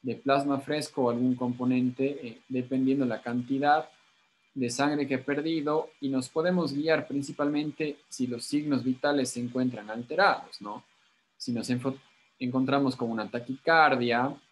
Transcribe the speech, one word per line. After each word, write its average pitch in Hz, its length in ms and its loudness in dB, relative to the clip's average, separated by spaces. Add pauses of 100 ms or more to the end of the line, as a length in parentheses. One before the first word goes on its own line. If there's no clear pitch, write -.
de 120 140 -4
plasma 139 440 2
fresco 147 440 -2
o 120 80 4
algún 123 240 2
componente, 127 920 0
eh, 113 220 -14
dependiendo 131 560 0
la 110 160 -2
cantidad 135 680 0 (680)
de 123 160 -2
sangre 143 360 0
que 135 60 0
ha 127 100 -2
perdido, 156 680 0 (100)
y 139 80 -2
nos 131 180 0
podemos 165 460 0
guiar 151 340 2
principalmente 147 920 -2 (100)
si - 160 -4
los 120 180 -6
signos 143 400 0
vitales 131 460 0
se 120 100 -6
encuentran 120 520 -2
alterados, 143 720 0
¿no? 107 220 -10 (540)
Si - 140 -8
nos 117 180 -4
enfo-, 127 300 -2 (400)
encontramos 131 560 0
con 117 160 -4
una 107 180 -4
taquicardia 131 1040 2 (160)